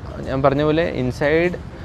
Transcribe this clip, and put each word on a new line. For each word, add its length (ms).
ഞാൻ 140
പറഞ്ഞ 220
പോലെ 200
ഇൻസൈഡ് 1000